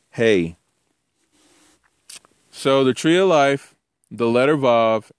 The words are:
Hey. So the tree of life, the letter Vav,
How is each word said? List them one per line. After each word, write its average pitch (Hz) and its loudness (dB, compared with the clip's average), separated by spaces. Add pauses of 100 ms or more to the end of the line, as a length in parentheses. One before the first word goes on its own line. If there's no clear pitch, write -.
(120)
Hey. 92 -2 (1900)
So 135 0
the 127 0
tree 160 0
of 190 0
life, 139 0 (340)
the 117 -4
letter 127 0
Vav, 113 0